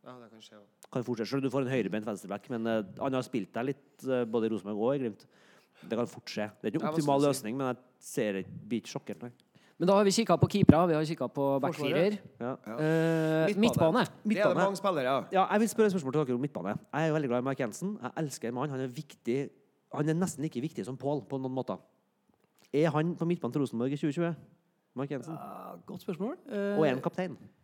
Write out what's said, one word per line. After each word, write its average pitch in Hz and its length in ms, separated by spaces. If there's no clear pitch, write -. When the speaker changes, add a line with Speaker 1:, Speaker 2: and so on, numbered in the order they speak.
Speaker 1:
Ja, 127 140
det 113 120
kan 110 100
skje, - 120
ja. 104 120
Speaker 2:
Kan 127 120
fort 117 140
skje, 110 100
selv 127 100
om 139 40
du 135 80
får 135 120
en 127 100
høyrebeint 107 340
venstreback, 104 440
men, 113 180
eh, 113 160
han 135 140
har 131 100
spilt 104 300
der 117 100
litt, - 400
eh, 127 220
både 113 200
i 113 40
Rosenborg 104 280
og 120 180
i 143 40
Glimt. 117 260
Det 113 100
kan 120 100
fort - 180
skje. 107 240
Det - 40
er 107 60
ikke 160 100
en - 0
Speaker 1:
Ja, 147 100
hva - 60
Speaker 2:
optimal 143 240
Speaker 1:
skal 143 80
du 135 40
si? 135 100
Speaker 2:
løsning, 113 140
men 135 100
jeg 123 100
ser - 340
ikke, 95 160
blir 113 140
ikke - 180
sjokkert, - 220
nei. 120 100
Speaker 3:
Men 170 80
da 196 80
har 208 80
vi 196 80
kikket 214 280
på - 100
keepere, 180 380
vi 165 60
har 156 100
kikket 151 300
på 139 260
Speaker 4:
Forsvaret. - 20
Speaker 3:
backfirer. 151 580
Speaker 2:
Ja. 120 160
Speaker 1:
Ja. 110 100
Speaker 3:
Eh, 160 760
Speaker 1:
Midtbane. - 20
Speaker 3:
midtbane. 202 460
Speaker 1:
Det - 40
er - 60
det - 20
Speaker 2:
Midtbane. 208 300
Speaker 1:
mange 185 220
spillere, 185 260
ja. 127 280
Speaker 2:
Ja, 190 200
jeg 208 80
vil 226 100
spørre 220 180
et 196 60
spørsmål 143 200
til 151 120
dere 123 100
om 120 60
midtbane. 104 360
Jeg 143 80
er 165 60
jo 151 80
veldig 151 140
glad 120 100
i - 20
Mark 131 180
Jensen. 170 420
Jeg 127 160
elsker 139 320
en - 40
mann. 135 160
Han 135 100
er 131 80
viktig. 127 600
Han 147 160
er 160 40
nesten 165 300
like 156 180
viktig 117 240
som 127 120
Pål 143 300
på 135 140
noen 131 140
måter. 107 240
Er 151 180
han 156 240
på 170 100
midtbanen 170 260
til 147 100
Rosenborg 123 300
i 143 60
tjue 147 160
tjue? 170 220
Mark 139 140
Jensen. 147 240
Speaker 4:
Ja, - 420
godt 185 180
spørsmål. 202 320
Eh, 202 260
Speaker 2:
Og 156 80
er 143 80
han 131 80
kaptein? 175 340